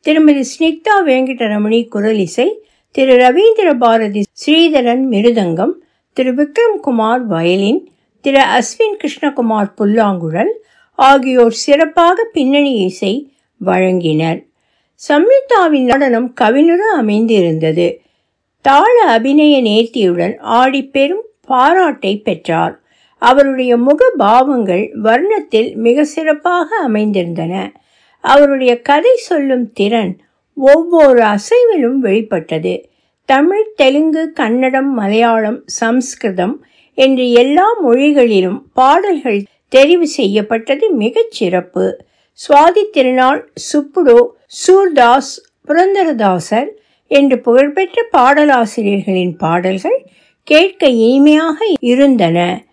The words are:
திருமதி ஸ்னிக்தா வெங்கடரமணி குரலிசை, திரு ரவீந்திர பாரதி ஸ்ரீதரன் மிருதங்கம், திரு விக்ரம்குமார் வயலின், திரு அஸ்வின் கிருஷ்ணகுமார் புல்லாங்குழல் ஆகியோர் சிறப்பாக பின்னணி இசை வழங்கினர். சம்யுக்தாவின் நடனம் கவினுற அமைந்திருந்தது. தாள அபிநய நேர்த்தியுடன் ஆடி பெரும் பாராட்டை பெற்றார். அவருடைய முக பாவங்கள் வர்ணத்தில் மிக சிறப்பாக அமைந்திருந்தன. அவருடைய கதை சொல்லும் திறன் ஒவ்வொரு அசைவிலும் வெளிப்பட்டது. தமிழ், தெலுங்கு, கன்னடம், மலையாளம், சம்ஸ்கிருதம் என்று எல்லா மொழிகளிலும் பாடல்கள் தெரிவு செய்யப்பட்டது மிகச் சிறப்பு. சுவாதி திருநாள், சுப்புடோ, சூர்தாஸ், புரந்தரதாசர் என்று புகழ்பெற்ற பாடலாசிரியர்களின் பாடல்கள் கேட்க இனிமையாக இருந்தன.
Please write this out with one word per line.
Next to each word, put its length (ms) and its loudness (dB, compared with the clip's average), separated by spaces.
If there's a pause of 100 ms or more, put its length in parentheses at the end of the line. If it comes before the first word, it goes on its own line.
திருமதி 440 2
ஸ்னிக்தா 500 -2 (100)
வெங்கடரமணி 840 -2
குரலிசை, 600 -2 (420)
திரு 260 2
ரவீந்திர 580 2
பாரதி 480 0 (100)
ஸ்ரீதரன் 760 0
மிருதங்கம், 640 0 (400)
திரு 220 -2
விக்ரம்குமார் 920 -2
வயலின், 640 -2 (300)
திரு 180 0
அஸ்வின் 580 -2
கிருஷ்ணகுமார் 800 -4
புல்லாங்குழல் 760 -2 (400)
ஆகியோர் 600 2
சிறப்பாக 720 0
பின்னணி 500 -2
இசை 560 -4 (340)
வழங்கினர். 840 -2 (640)
சம்யுக்தாவின் 760 2
நடனம் 560 0
கவினுற 400 2 (160)
அமைந்திருந்தது. 1040 -2 (600)
தாள 440 4
அபிநய 580 2
நேர்த்தியுடன் 760 -2
ஆடி 460 -2
பெரும் 400 -4 (160)
பாராட்டை 800 0
பெற்றார். 640 -6 (360)
அவருடைய 580 2
முக 400 2
பாவங்கள் 720 0 (120)
வர்ணத்தில் 720 -2
மிக 300 0
சிறப்பாக 840 -4
அமைந்திருந்தன. 840 -4 (480)
அவருடைய 600 2
கதை 360 2
சொல்லும் 560 -4
திறன் 480 -4 (360)
ஒவ்வொரு 680 4
அசைவிலும் 760 0
வெளிப்பட்டது. 920 -4 (360)
தமிழ், 420 0 (100)
தெலுங்கு, 560 0
கன்னடம், 600 -2
மலையாளம், 720 -2
சம்ஸ்கிருதம் 1000 -4 (300)
என்று 360 0
எல்லா 500 2
மொழிகளிலும் 920 0
பாடல்கள் 720 0 (320)
தெரிவு 260 4
செய்யப்பட்டது 880 -2
மிகச் 400 -2
சிறப்பு. 760 -4 (280)
சுவாதி 580 2
திருநாள், 640 0 (200)
சுப்புடோ, 540 2 (200)
சூர்தாஸ், 840 2 (360)
புரந்தரதாசர் 1000 0 (380)
என்று 340 2
புகழ்பெற்ற 720 0
பாடலாசிரியர்களின் 1300 0
பாடல்கள் 720 -4 (380)
கேட்க 420 0
இனிமையாக 800 2 (140)
இருந்தன. 920 0